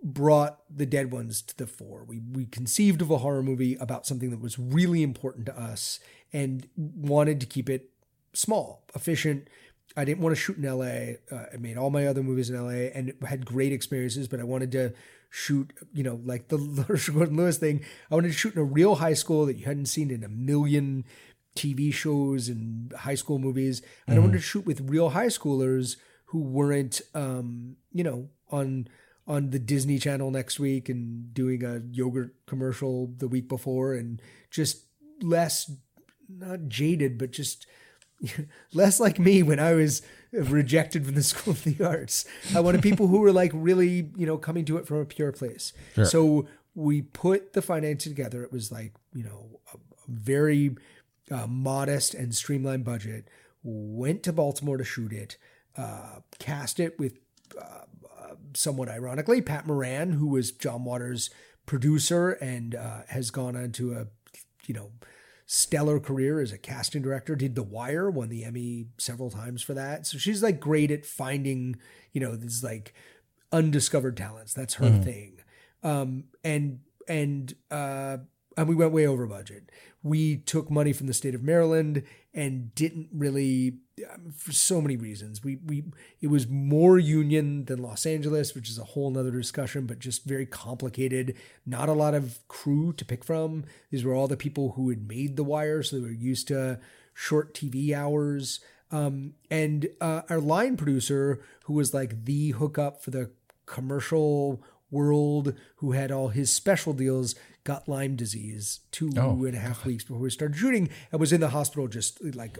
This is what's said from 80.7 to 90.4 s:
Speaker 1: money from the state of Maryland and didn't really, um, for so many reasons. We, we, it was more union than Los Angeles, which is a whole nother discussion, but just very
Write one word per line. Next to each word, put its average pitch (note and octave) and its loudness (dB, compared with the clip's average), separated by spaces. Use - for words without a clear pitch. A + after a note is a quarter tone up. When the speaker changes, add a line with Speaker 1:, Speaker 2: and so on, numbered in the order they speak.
Speaker 1:
money D3 4
from C3+ -4
the B2+ -2
state C3 -2
of B2 -6
Maryland D#3+ 4
and C3 -4
didn't D#3+ -2
really, C3+ 0
um, E3+ -16
for - -12
so F3 4
many C#3 0
reasons. G#2+ -10
We, C3+ -4
we, D3+ -6
it D3+ -2
was C#3 4
more D3 8
union D3+ 4
than B2 -6
Los A2 -6
Angeles, D3+ 0
which A2+ -10
is A2+ -10
a A2+ -10
whole C#3 -4
nother B2+ -2
discussion, B2 -4
but A2+ -10
just B2 -8
very C3+ -4